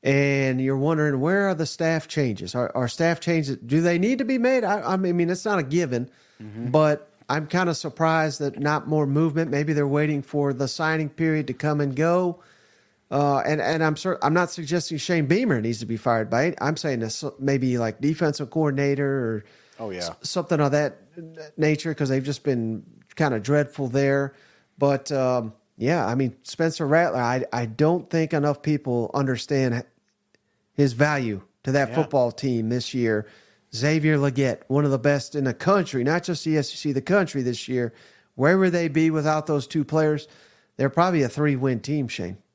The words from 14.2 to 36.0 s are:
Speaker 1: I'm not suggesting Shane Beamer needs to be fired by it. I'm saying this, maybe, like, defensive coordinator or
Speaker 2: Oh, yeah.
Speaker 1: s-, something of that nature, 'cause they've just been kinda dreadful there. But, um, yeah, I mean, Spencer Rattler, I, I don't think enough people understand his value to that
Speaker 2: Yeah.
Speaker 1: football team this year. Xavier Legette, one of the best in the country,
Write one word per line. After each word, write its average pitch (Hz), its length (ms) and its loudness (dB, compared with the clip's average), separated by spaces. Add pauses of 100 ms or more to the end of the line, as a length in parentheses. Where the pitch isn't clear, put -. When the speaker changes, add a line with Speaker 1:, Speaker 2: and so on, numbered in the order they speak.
Speaker 1:
I'm 160 120 2
not 170 180 2
suggesting 160 460 -4
Shane 160 280 0
Beamer 175 340 2
needs 113 200 -2
to 113 60 -8
be 113 100 -4
fired 113 340 0
by 123 140 2
it. 175 160 -2
I'm 156 160 0
saying 135 240 -4
this, 113 240 -6 (160)
maybe, 131 380 0
like, 113 220 -2
defensive 151 500 0
coordinator 139 580 0
or 117 360 -2 (360)
Speaker 2:
Oh, 110 100 -8
yeah. 92 100 -8
Speaker 1:
s-, 87 100 -8 (200)
something 165 300 -2
of 143 120 2
that 147 260 0 (580)
nature, 151 380 2
'cause 139 160 -2
they've 135 120 0
just 139 220 -6
been 113 400 -2 (320)
kinda 131 240 0
dreadful 139 480 0
there. 139 460 0 (440)
But, 139 320 0
um, 127 440 0 (240)
yeah, 131 280 0
I 113 80 0
mean, 131 300 0
Spencer 165 420 -2
Rattler, 156 320 2
I, 123 340 0
I 120 140 -2
don't 151 440 0
think 160 240 0
enough 143 280 0
people 127 520 -2
understand 131 720 0 (880)
his 139 180 4
value 123 480 0 (240)
to 131 80 -2
that 135 160 2
Speaker 2:
Yeah. 117 80 -10
Speaker 1:
football 143 340 2
team 120 380 -2
this 120 260 -4
year. 110 320 0 (480)
Xavier 151 420 2
Legette, 135 520 0
one 143 160 2
of 143 60 2
the 135 80 2
best 143 360 0
in 143 100 -2
the 127 80 0
country, 180 520 0